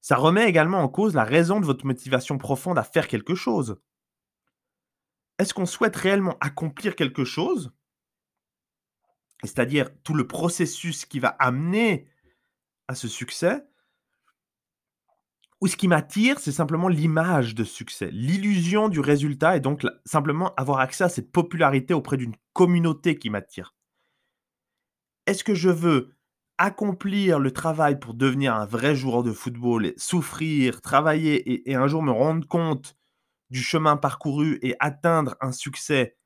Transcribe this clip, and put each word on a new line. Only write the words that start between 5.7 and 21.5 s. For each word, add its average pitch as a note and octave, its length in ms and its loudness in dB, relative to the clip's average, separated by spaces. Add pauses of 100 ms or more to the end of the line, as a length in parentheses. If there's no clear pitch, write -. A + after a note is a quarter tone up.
réellement F#3+ 460 0
accomplir D3 540 -6
quelque C#3 280 -2
chose, E3+ 480 -4 (1700)
c'est-à-dire C3 460 -2 (140)
tout D#3 120 -4
le D3 120 0
processus E3+ 760 -6
qui - 140 -8
va B2 100 0
amener E3+ 760 0 (800)
à C3 80 -8
ce B2 120 -10
succès, F3+ 580 -4 (2000)
ou G3 60 2
ce - 80 0
qui F#3 140 2
m'attire, G#3 500 2
c'est D3 140 -4
simplement D#3+ 340 0
l'image D#3+ 680 2
de A2 120 -2
succès, - 460 -10
l'illusion F#3 760 0
du E3 140 0
résultat D3 560 2
et - 20 2
donc C#3 240 -2
la, - 80 0 (140)
simplement D#3 500 -2
avoir C3+ 240 -2
accès C3 240 0
à F3+ 60 4
cette - 240 -8
popularité D#3+ 600 2